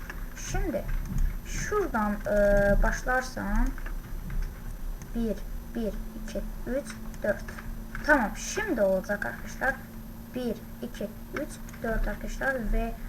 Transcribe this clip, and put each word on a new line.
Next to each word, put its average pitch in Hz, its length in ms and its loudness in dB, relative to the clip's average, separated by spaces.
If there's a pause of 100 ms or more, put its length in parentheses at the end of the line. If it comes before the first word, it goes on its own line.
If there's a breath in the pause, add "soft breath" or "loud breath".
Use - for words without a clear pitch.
(520)
Şimdi 370 320 0 (640)
şuradan, 240 680 2 (140)
e, 202 560 8
başlarsam 220 840 2 (1500)
bir, 226 200 2 (400)
bir, 220 180 0 (300)
iki, 196 180 -4 (260)
üç, 262 180 0 (380)
dört. - 420 -2 (400)
Tamam, 254 320 6
şimdi 359 440 0
olacak 190 440 2
arkadaşlar. - 500 -2 (600)
Bir, 240 200 -2 (260)
iki, 226 260 -6 (260)
üç, 294 160 -4 (340)
dört 220 240 2
arkadaşlar 214 640 0
ve 226 200 2 (160)